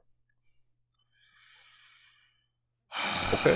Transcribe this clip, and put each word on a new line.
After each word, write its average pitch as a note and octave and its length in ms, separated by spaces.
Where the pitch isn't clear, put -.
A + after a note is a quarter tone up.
<sighs> - 40
"Okay." - 220